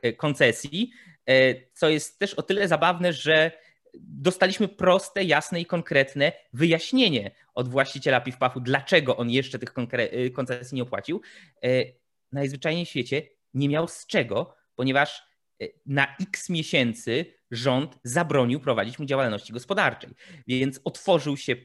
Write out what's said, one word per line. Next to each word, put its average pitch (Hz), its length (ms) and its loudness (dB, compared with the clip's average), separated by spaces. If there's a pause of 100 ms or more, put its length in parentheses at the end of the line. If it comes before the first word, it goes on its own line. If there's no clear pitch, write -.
e, 117 100 0
koncesji, 147 760 0 (380)
e, 131 260 6 (180)
co - 160 0
jest 156 300 -2
też 196 160 -4
o - 80 -4
tyle 202 260 0
zabawne, 175 440 2
że 156 400 2 (420)
dostaliśmy 185 760 0
proste, 190 560 2
jasne 160 360 2
i 170 60 -6
konkretne 147 680 0 (200)
wyjaśnienie 160 760 2 (240)
od 127 140 -2
właściciela 131 520 2
pif 127 160 -8
pafu, 127 240 -2
dlaczego 135 560 2
on 120 140 -2
jeszcze 131 280 -2
tych - 140 -12
konkre-, 120 540 -2
e, 131 40 -4
koncesji 127 460 -8
nie 127 60 -2
opłacił. 143 380 -6 (440)
E, 123 40 0 (640)
najzwyczajniej 143 540 -4
w - 20 -12
świecie 139 340 -4 (320)
nie 139 140 0
miał 156 200 0
z - 180 -18
czego, 123 480 -4 (200)
ponieważ, 135 480 0 (400)
e, 95 40 -8 (200)
na 139 340 -2
x - 300 -8
miesięcy 139 840 -2 (160)
rząd 131 540 -2
zabronił 135 560 2
prowadzić 117 380 -2
mu 156 60 -8
działalności 127 480 -2
gospodarczej. 139 580 -2 (360)
Więc 131 380 -2
otworzył 147 520 0
się 123 280 -4